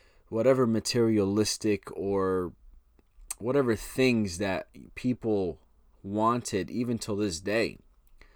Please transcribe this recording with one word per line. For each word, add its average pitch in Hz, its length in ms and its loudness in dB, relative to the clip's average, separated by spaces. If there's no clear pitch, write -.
whatever 123 360 4
materialistic 107 1160 2
or 95 580 -2
whatever 123 380 2
things 110 640 0
that 95 300 -4
people 107 640 -2
wanted, 107 640 0
even 117 280 -2
till 107 180 -6
this 98 240 -2
day. 101 380 -2